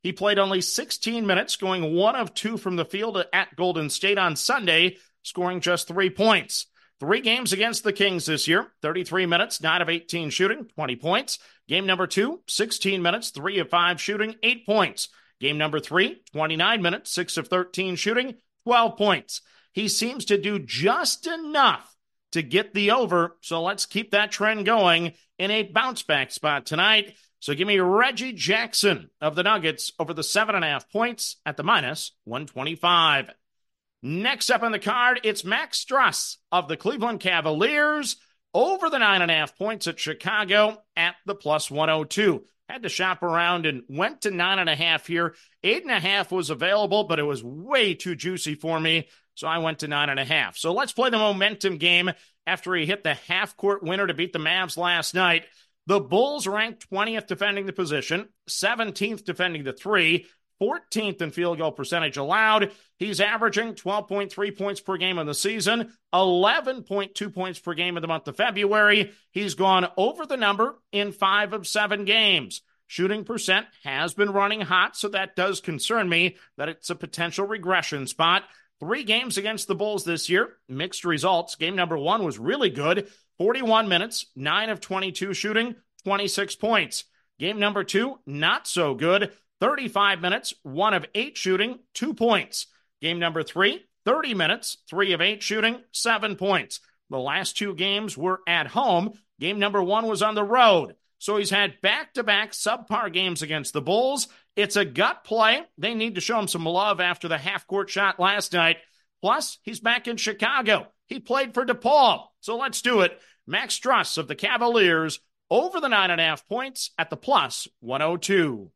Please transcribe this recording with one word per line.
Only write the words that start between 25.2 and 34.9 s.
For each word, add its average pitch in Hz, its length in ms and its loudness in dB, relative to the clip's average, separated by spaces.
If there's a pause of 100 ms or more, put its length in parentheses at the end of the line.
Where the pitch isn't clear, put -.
in 190 140 -2
a 214 140 0
bounce-back 180 680 0
spot 147 340 -2
tonight. 202 520 2 (240)
So 143 160 -2
give 180 100 0
me 202 140 4
Reggie 233 540 2
Jackson 196 760 0 (100)
of 151 140 0
the 175 80 0
Nuggets 175 560 0
over 160 160 -4
the 156 80 -4
seven 208 320 0
and 175 100 0
a 156 40 0
half 143 240 -4
points 226 520 -4
at 147 120 -6
the 147 80 -8
minus 160 480 0 (100)
one 131 240 -8
twenty-five. 160 840 2 (720)
Next 202 500 -2
up 226 120 4
on 233 80 0
the 214 80 -2
card, 247 460 2